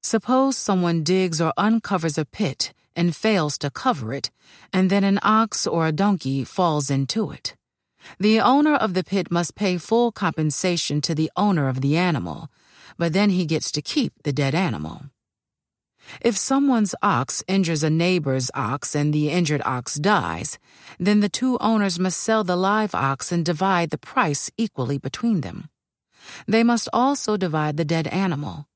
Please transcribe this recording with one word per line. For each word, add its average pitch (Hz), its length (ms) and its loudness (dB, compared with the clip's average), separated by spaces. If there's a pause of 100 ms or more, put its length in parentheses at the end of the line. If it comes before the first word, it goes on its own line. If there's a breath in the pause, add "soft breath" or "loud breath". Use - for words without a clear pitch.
Suppose 262 540 2
someone 175 480 0
digs 180 360 0
or 160 160 2
uncovers 190 600 2
a 156 60 0
pit - 480 -4 (240)
and 170 180 2
fails 175 440 0
to 143 120 -4
cover 131 420 -4
it, - 180 -8 (420 soft breath)
and 185 180 2
then 196 140 4
an 196 180 2
ox 220 420 2
or 170 220 0
a 160 60 0
donkey 151 500 0
falls 147 480 0
into 139 400 -2
it. - 240 -12 (640 loud breath)
The 214 220 4
owner 294 340 4
of 202 200 0
the 180 100 0
pit 190 260 -2
must 170 240 0
pay 185 240 0
full 233 320 2
compensation 160 920 0
to 165 120 -2
the 156 220 -2
owner 180 320 2
of 131 120 -2
the 139 160 2
animal, 143 540 -2 (460 loud breath)
but 170 160 -2
then 202 180 2
he 180 160 0
gets 151 260 -2
to 147 100 -4
keep - 300 -2 (120)
the 143 80 -2
dead 139 240 0
animal. 101 460 -4 (1200 loud breath)
If 226 160 2
someone's 269 640 2
ox 143 440 0
injures 165 360 2
a 156 80 2
neighbor's 156 640 0
ox 127 400 -4
and 147 180 2
the 151 160 2
injured 151 360 0
ox 123 320 -4
dies, 151 640 0 (400 loud breath)
then 202 220 4
the 208 80 2
two 254 320 -2
owners 202 380 0
must 185 200 -2
sell 220 260 0
the 180 120 0
live 202 380 0
ox 135 360 -2
and 170 140 0
divide 170 460 0
the 156 80 -6
price - 580 -2
equally 143 400 -2
between 196 460 -2
them. - 260 -10 (760 loud breath)
They 226 180 4
must 233 300 2
also 247 420 0
divide 151 400 0
the 165 80 0
dead 160 220 -2
animal. 147 680 -4